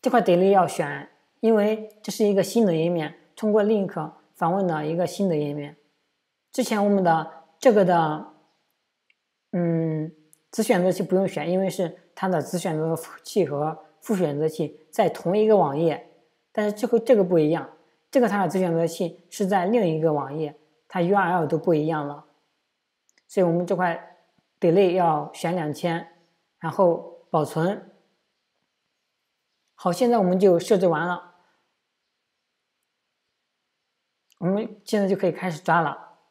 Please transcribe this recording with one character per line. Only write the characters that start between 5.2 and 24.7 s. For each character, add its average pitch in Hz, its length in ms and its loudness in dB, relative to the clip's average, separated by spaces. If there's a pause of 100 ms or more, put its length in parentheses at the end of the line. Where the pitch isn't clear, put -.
的 156 80 0
页 147 160 -4
面。 147 240 -12 (760)
之 254 120 -4
前 208 200 -2
我 208 60 2
们 196 140 2
的 165 420 -2 (140)
这 254 120 6
个 202 140 4
的， 165 480 0 (1160)
嗯， 165 600 -2 (380)
子 - 140 -4
选 185 200 2
择 185 80 2
器 185 120 -4
不 175 100 -2
用 190 140 2
选， 156 200 -6
因 180 120 0
为 190 100 -2
是 170 300 -6 (140)
它 - 140 -6
的 175 140 0
子 180 180 -6
选 165 180 -4
择 160 180 -2 (280)
器 185 220 0
和 147 400 -6 (140)
副 - 160 -4
选 151 220 -2
择 156 100 -2
器 - 440 -8
在 190 180 0
同 185 280 -2
一 214 100 2
个 220 100 6
网 147 200 2
页。 156 340 -2 (400)
但 214 140 -4
是 208 60 -2
这 208 160 -6
个， 233 120 2
这 226 160 4
个 196 80 4
不 175 160 2
一 151 100 4
样， 156 260 -4 (360)
这 269 100 4
个 220 80 2
它 202 140 -2
的 175 40 0
子 185 120 -2
选 180 140 0
择 165 120 0
器 165 440 -6
是 202 180 -4
在 185 180 0
另 214 220 2
一 156 120 0
个 156 140 2
网 143 240 -4
页， 147 200 -6 (300)
它 180 140 -4
U 185 160 2
R 180 140 0
L 170 160 0
都 156 100 -2
不 165 160 0
一 151 140 0
样 151 200 -4
了。 143 180 -14 (1000)
所 - 140 -2
以 - 20 6
我 170 80 2
们 175 140 0
这 190 100 -2
块 175 420 -4 (440)
delete 180 300 4